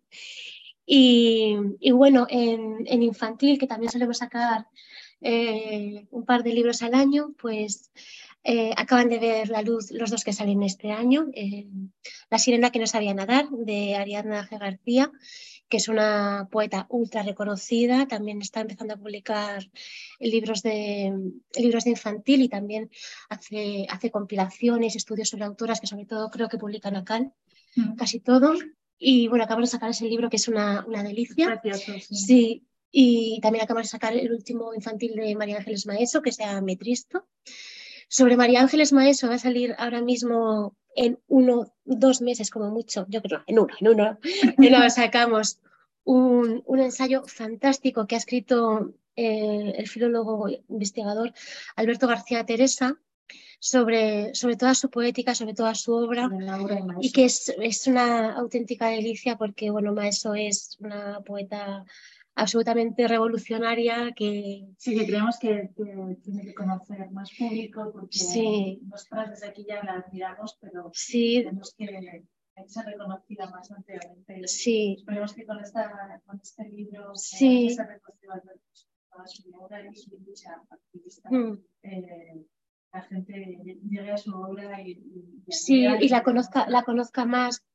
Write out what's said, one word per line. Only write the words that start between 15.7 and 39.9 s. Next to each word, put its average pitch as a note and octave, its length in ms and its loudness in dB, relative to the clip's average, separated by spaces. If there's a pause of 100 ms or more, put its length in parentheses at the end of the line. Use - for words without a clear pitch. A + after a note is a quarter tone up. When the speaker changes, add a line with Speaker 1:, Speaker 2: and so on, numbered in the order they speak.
Speaker 1:
es G#3 100 -2
una G#3 640 0
poeta G#3+ 360 -2
ultra A3+ 360 -4
reconocida, A#3 840 0
también G#3 340 -8
está G3+ 200 -10
empezando G#3+ 340 -10
a G3+ 40 -16
publicar G#3 640 -8 (560)
libros A3 420 -2
de, G3+ 500 -4 (460)
libros A#3 240 2
de A#3+ 80 0
infantil A3 520 0
y A#3+ 60 4
también G#3 400 -6 (400)
hace, G3+ 600 -8
hace A3 220 -6
compilaciones, G#3 840 -2
estudios G#3+ 340 -6
sobre G#3 160 -6
autoras, G#3+ 360 -6
que - 80 -10
sobre G3+ 180 -12
todo G#3+ 240 -6
creo A3+ 180 -4
que A3 100 -8
publican G#3 360 -8
acá, A3 380 -4 (460)
Speaker 2:
Mm. A3 180 -2
Speaker 1:
casi - 240 -4
todo. C4 340 4 (440)
Y B3 300 4
bueno, A3+ 160 2
acabamos A3+ 240 0
de - 40 -4
sacar A#3 180 -6
ese A3+ 160 -4
libro A3+ 240 -2
que A3+ 60 -2
es G#3+ 120 -2
una, G#3 380 0
una G#3+ 160 -6
delicia. A3+ 580 -2
Speaker 2:
Precioso, G3+ 400 -6
sí. - 140 -14
Speaker 1:
Sí, A3+ 520 4 (240)
y A3+ 520 6
también A3 220 2
acabamos A3+ 240 -4
de - 20 -8
sacar A#3 260 -4
el A#3+ 160 0
último A#3 400 -8
infantil A3 440 -6
de G#3+ 200 -2
María G#3 220 -4
Ángeles G3 260 -8
Maeso, A#3+ 380 0
que B3 100 -2
se A3 120 -8
llama G3+ 180 -4
Metristo. G#3 640 -4 (840)
Sobre B3 300 6
María A#3+ 240 6
Ángeles C#4+ 320 4
Maeso C4+ 340 6
va A#3 60 0
a B3 40 -2
salir B3 400 0
ahora A#3+ 220 -4